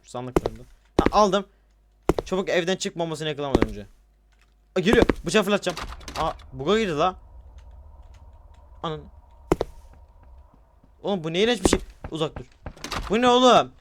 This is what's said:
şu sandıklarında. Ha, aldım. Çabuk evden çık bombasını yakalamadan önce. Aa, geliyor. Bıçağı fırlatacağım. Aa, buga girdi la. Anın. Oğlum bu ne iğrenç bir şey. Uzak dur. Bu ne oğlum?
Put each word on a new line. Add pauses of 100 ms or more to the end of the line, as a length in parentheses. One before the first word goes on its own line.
şu
sandıklarında. (380)
Ha,
aldım. (760)
Çabuk
evden
çık
bombasını
yakalamadan
önce. (880)
Aa,
geliyor. (200)
Bıçağı
fırlatacağım. (420)
Aa, (220)
buga
girdi
la. (1700)
Anın. (2000)
Oğlum
bu
ne
iğrenç
bir
şey. (320)
Uzak
dur. (640)
Bu
ne
oğlum?